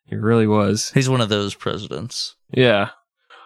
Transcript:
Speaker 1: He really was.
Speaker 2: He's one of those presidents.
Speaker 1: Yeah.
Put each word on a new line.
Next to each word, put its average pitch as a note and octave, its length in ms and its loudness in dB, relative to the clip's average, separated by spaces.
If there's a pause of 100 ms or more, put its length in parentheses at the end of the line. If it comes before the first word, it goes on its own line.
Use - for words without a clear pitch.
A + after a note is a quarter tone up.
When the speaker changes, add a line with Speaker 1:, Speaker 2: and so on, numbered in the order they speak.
Speaker 1:
He G#2+ 120 -10
really A2 300 2
was. G#2 460 2
Speaker 2:
He's C3 140 2
one C3 140 2
of G#2+ 80 -2
those G2+ 260 -2
presidents. F#2 800 -8 (160)
Speaker 1:
Yeah. A#2 380 2 (560)